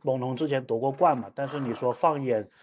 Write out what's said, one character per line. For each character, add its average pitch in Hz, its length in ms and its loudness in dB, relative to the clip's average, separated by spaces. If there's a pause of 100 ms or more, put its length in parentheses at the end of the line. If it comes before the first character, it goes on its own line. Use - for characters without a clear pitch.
猛 131 180 0
龙 127 160 -4
之 151 120 -2
前 135 180 0
夺 113 140 0
过 135 120 0
冠 151 240 4
嘛， 110 200 -6
但 139 120 -4
是 143 120 -6
你 127 160 -2
说 123 180 0
放 151 260 2
眼 120 300 0 (140)